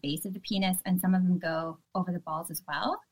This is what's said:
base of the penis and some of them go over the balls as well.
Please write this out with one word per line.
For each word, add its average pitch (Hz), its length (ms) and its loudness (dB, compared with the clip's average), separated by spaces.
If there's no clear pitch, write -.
base 147 220 -2
of 190 100 -6
the 196 60 -10
penis 190 460 0
and 180 140 2
some 190 160 4
of 185 80 4
them 180 140 4
go 165 400 -4
over 180 160 0
the 175 80 -2
balls 160 280 -6
as 156 200 -10
well. 196 320 -2